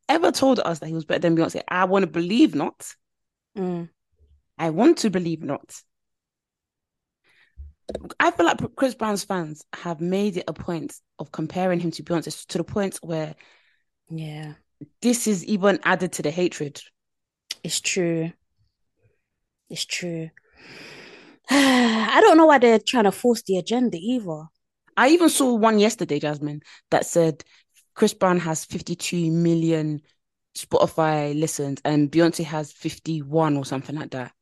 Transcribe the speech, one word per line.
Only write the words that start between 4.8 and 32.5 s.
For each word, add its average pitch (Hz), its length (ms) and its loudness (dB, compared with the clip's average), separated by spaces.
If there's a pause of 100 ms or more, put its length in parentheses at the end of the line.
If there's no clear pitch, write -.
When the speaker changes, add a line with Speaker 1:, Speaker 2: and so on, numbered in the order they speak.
Speaker 1:
to 214 120 0
believe 170 320 -4
not. - 320 -10 (2500)
I 320 140 2
feel 339 140 0
like - 120 0 (180)
Chris 262 180 0
Brown's 208 300 -4
fans 160 400 -6 (100)
have 165 260 -8
made 190 360 -2
it - 120 -6
a 160 40 -4
point 160 420 -8 (240)
of - 140 -12
comparing 175 480 -2
him 170 120 -4
to 156 100 -12
Beyonce 156 440 -6
to - 120 -6
the 165 60 -2
point 196 380 -6
where 156 320 -8 (760)
Speaker 2:
Yeah. 156 460 -12 (480)
Speaker 1:
this 240 240 0
is 196 180 -2
even 196 400 2
added 180 300 0
to - 80 -8
the 147 80 -2
hatred. 165 500 -4 (840)
Speaker 2:
It's - 180 -6
true. 170 520 -2 (1400)
It's - 140 -8
true. 165 460 -8 (380)
<sighs> - 840 -16
I 247 720 4
don't 392 140 8
know 330 100 8
why 294 120 8
they're 226 220 6
trying - 240 0
to 196 80 4
force 233 340 0
the 190 120 0
agenda 220 420 -2
either. 180 460 -6 (500)
Speaker 1:
I 247 140 6
even 339 180 6
saw 262 260 2
one 220 240 4
yesterday, 175 400 2
Jasmine, 147 440 -6 (280)
that - 160 2
said 165 380 0 (500)
Chris 208 200 2
Brown 180 260 2
has 160 240 -4
fifty-two 170 680 -4
million 165 720 0 (540)
Spotify 156 800 0
listens 143 460 -4
and 147 260 2
Beyonce 165 340 2
has 156 280 -8